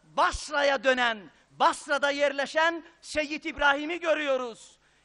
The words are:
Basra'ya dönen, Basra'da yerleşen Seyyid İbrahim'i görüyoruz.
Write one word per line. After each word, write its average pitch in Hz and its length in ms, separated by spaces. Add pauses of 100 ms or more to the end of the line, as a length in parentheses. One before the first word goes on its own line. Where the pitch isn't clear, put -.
Basra'ya 285 800
dönen, 247 340 (320)
Basra'da 285 600
yerleşen 285 760 (160)
Seyyid 294 440
İbrahim'i 302 560
görüyoruz. 277 760 (260)